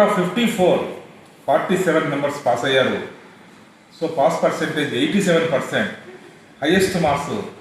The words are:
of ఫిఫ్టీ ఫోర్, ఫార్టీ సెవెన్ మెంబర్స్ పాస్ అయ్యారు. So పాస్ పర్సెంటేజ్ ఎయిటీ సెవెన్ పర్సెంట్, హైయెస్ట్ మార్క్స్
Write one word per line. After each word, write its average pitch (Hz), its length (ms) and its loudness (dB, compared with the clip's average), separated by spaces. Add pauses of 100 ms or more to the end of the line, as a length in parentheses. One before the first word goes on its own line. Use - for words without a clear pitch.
of 180 160 2
ఫిఫ్టీ 196 260 0 (120)
ఫోర్, 180 260 4 (640)
ఫార్టీ 165 380 2
సెవెన్ 156 280 2
మెంబర్స్ 139 320 -4
పాస్ 123 240 0
అయ్యారు. 120 300 2 (1000)
So 165 80 -4 (140)
పాస్ 165 240 2
పర్సెంటేజ్ 143 560 -2
ఎయిటీ 180 280 2
సెవెన్ 165 260 2
పర్సెంట్, 117 400 -2 (680)
హైయెస్ట్ 185 360 2 (100)
మార్క్స్ 139 260 -2 (260)